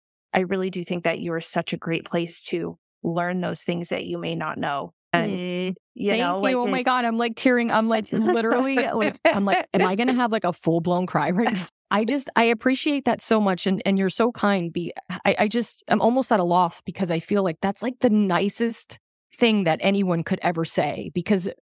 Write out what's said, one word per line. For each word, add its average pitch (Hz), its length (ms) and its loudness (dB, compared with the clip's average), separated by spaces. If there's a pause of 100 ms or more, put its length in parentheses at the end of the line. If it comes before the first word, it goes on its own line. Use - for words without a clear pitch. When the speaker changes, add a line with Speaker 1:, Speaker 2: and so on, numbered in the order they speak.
(340)
Speaker 1:
I 190 80 2
really 190 280 -2
do 180 140 -8
think 175 220 -4
that 165 140 0
you 170 140 -4
are 165 80 -4
such - 320 -4
a 170 40 -6
great 165 280 -4
place 170 380 -6
to 170 340 -6 (240)
learn 175 400 -2
those 170 220 -6
things 175 260 -4
that 180 160 -6
you 175 120 -8
may 170 180 -6
not 160 220 -6
know. 156 360 -6 (200)
And, 170 180 0
Speaker 2:
Mm. 180 440 -4 (180)
Speaker 1:
you 202 180 -2
Speaker 2:
Thank 220 100 0
Speaker 1:
know, 175 160 0
Speaker 2:
you. 190 60 -4
Speaker 1:
like, 262 120 2
Speaker 2:
Oh 247 120 -2
my 254 120 -2
Speaker 1:
it's 247 60 -2
Speaker 2:
God. 254 200 0
I'm, 226 120 -2
like, 233 200 -2
tearing. 240 340 2
I'm, 220 160 2
like, 220 240 -2
literally, 240 640 2
Speaker 1:
<laughs> - 180 0
Speaker 2:
like, 214 300 0
I'm 202 220 2
like, - 280 2
"Am 185 140 4
I 185 80 0
gonna 247 180 2
have, 240 200 0
like, 220 100 0
a 175 80 2
full 170 300 0
blown 175 240 0
cry 156 260 0
right 233 220 2
now?" 185 140 -4 (240)
I 208 120 2
just, 262 320 -2
I 233 100 6
appreciate 262 600 2
that 233 160 0
so 220 180 4
much. 190 280 2
And, 185 180 0
and 196 120 2
you're 190 120 2
so 233 220 0
kind. 190 420 0
Be-, 170 180 -4 (320)
I, 196 160 4
I 214 80 4
just, 226 400 -2
I'm 220 140 2
almost 247 300 2
at 214 80 4
a 180 40 2
loss 175 380 2
because 175 300 -4
I 165 80 0
feel 202 240 0
like 175 180 -2
that's, 196 220 -2
like, 247 160 -6
the 247 100 4
nicest 202 880 0 (400)
thing 214 280 4
that 160 160 2
anyone 185 420 2
could - 180 -2
ever 165 240 0
say, - 480 -2
because 180 340 0 (200)